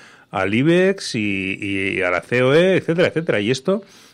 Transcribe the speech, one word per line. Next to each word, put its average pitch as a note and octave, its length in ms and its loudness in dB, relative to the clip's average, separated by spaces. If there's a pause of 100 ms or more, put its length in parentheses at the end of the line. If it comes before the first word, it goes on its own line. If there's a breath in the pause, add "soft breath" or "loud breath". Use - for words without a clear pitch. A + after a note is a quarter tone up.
(320 loud breath)
al G2 220 -2
ibex F3 600 2
y, G2 480 -4
y G2 400 -4
a F2+ 80 0
la F2+ 120 0
C B2 200 0
O C3 140 4
E, F3+ 200 4
etcétera, E3 320 0
etcétera. D#3+ 320 -2
Y G#2 120 0
esto F#3+ 320 -2 (300 loud breath)